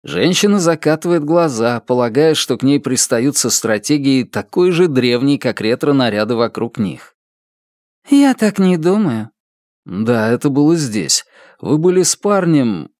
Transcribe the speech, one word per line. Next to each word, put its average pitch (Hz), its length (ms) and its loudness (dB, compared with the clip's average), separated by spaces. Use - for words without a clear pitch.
Женщина 170 560 0
закатывает 160 640 0
глаза, 123 560 0
полагая, 127 540 0
что - 220 -4
к - 60 -8
ней 139 160 2
пристают 127 580 -2
со 117 140 -2
стратегией 131 760 0
такой 180 460 -2
же 180 160 2
древней, 127 520 0
как 113 220 -4
ретро-наряды 117 760 0
вокруг 117 420 -4
них. 90 380 -6
"Я 277 260 4
так 214 240 0
не 185 180 2
думаю". 160 540 0
"Да, 110 440 -2
это 123 220 0
было 147 260 2
здесь. 113 480 -4
Вы 143 180 0
были 180 240 2
с - 120 0
парнем". 160 840 0